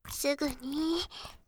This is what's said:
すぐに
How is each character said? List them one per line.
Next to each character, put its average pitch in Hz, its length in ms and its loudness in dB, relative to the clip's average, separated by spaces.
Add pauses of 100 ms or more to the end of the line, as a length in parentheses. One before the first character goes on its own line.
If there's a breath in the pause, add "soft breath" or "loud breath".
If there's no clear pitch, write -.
(100)
す 285 260 2
ぐ 294 120 2
に 302 600 0 (400 loud breath)